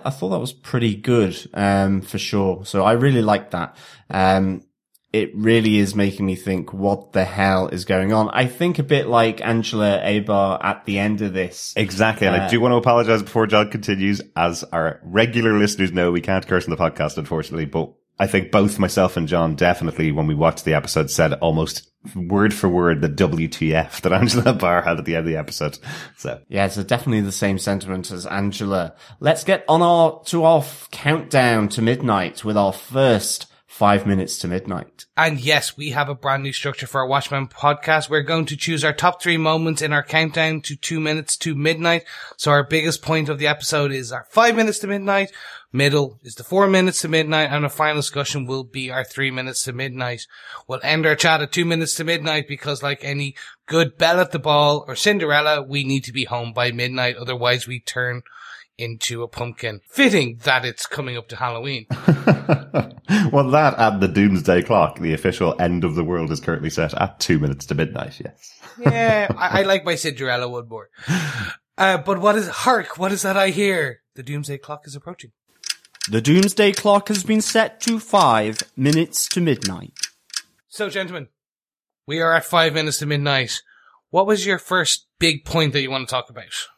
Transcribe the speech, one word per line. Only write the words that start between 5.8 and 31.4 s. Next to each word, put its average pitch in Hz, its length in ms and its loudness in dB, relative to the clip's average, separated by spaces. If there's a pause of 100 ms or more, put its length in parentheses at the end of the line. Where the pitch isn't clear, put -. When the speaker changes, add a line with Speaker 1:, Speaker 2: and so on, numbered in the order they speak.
Speaker 1:
making 98 300 0
me 92 100 -2
think, 92 380 -6
what 98 400 -2
the 95 100 2
hell 95 460 0
is 90 160 -8
going 95 260 0
on? 110 200 2
I 127 160 2
think 175 320 -2
a 147 40 0
bit 139 240 0
like 117 320 2
Angela 107 640 0
Abar 101 580 0
at 98 220 -2
the 98 160 -4
end 104 220 -2
of 98 120 -2
this. 92 440 -6
Speaker 2:
Exactly. 104 500 2
And 90 80 4
I 92 120 0
Speaker 1:
Uh, - 20 -2
Speaker 2:
do 117 100 4
want 123 140 4
to 120 40 4
apologize 117 460 4
before 110 240 0
John 107 240 2
continues. 101 500 0 (140)
As 85 300 0
our 80 400 -2
regular 113 520 2
listeners 101 360 2
know, 87 180 2
we 87 80 0
can't 95 260 -2
curse 90 200 0
on 85 60 -6
the 80 40 -2
podcast, 80 420 -2
unfortunately, 80 460 -6
but 76 300 -4 (260)
I 98 80 2
think 95 240 0
both 104 260 2
myself 92 380 2
and 82 140 -2
John 82 260 2
definitely, 82 560 0
when 76 160 0
we 76 80 0
watched 78 300 0
the 80 80 2
episode, 76 360 0
said 80 260 2
almost 80 540 -2 (240)
word 98 400 0
for - 140 0
word 87 340 2
the 80 80 2
"W 80 380 0
T 78 260 -2
F" - 280 -2
that 85 120 0
Angela 120 400 2
<laughs> 98 80 -4
Barr 87 200 2
had 85 180 0
at 71 60 -10
the 82 100 -2
end 82 120 -2
of 82 40 0
the 78 80 -2
episode. 76 400 -6 (380)
So - 320 -10
Speaker 1:
Yeah, 98 180 -2
so 98 160 -6
definitely 117 380 0
the 98 100 -2
same 98 260 0
sentiment 95 540 -4
as 90 140 -10
Angela. 98 680 -4 (260)
Let's 160 240 0
get 190 240 0
on 165 120 6
our, 170 440 4
to 170 180 0
our 160 160 8
f-, - 320 -8
countdown 123 800 2